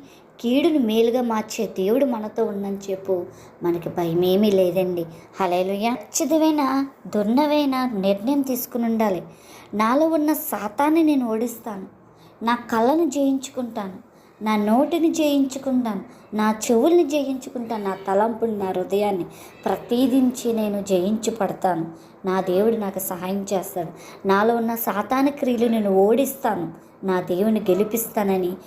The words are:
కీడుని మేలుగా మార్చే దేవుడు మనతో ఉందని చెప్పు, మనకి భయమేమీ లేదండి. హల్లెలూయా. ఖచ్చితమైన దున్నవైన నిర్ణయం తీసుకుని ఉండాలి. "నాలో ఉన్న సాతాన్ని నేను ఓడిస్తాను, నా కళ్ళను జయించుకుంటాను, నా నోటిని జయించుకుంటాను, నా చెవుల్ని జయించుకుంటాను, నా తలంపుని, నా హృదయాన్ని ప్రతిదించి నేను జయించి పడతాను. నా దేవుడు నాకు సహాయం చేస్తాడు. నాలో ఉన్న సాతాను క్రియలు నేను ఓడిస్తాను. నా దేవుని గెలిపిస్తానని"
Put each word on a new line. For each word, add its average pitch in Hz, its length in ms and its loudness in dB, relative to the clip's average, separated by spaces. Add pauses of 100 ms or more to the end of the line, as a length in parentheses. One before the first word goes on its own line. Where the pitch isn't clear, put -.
(400)
కీడుని 302 380 2
మేలుగా 226 440 2
మార్చే 220 440 -2
దేవుడు 214 380 0
మనతో 226 400 -2
ఉందని 196 340 -4 (120)
చెప్పు, 190 340 -2 (380)
మనకి 170 260 -2
భయమేమీ 180 640 2
లేదండి. 180 560 0 (340)
హల్లెలూయా. 196 540 0
ఖచ్చితమైన 294 920 0 (280)
దున్నవైన 262 800 0
నిర్ణయం 202 460 0
తీసుకుని 247 440 -4
ఉండాలి. 220 380 0 (520)
"నాలో 240 320 2
ఉన్న 311 260 2
సాతాన్ని 285 720 0
నేను 269 280 2
ఓడిస్తాను, 220 560 -6 (560)
నా 233 120 0
కళ్ళను 254 560 2
జయించుకుంటాను, 254 840 -2 (500)
నా 214 140 0
నోటిని 294 580 2
జయించుకుంటాను, 269 840 0 (340)
నా 214 200 2 (160)
చెవుల్ని 320 340 6
జయించుకుంటాను, 262 800 -4
నా 190 120 -2 (120)
తలంపుని, 220 500 0
నా 190 80 -2
హృదయాన్ని 185 580 -2 (400)
ప్రతిదించి 247 880 2
నేను 208 300 -2
జయించి 196 480 0
పడతాను. 180 560 -2 (380)
నా 190 160 0
దేవుడు 190 360 2
నాకు 196 220 -6
సహాయం 190 540 -6
చేస్తాడు. 175 360 -4 (400)
నాలో 214 280 4
ఉన్న 233 180 -2
సాతాను 226 560 0
క్రియలు 240 380 0
నేను 220 220 2
ఓడిస్తాను. 202 840 2 (320)
నా 185 160 0
దేవుని 190 400 0
గెలిపిస్తానని" 190 920 0 (140)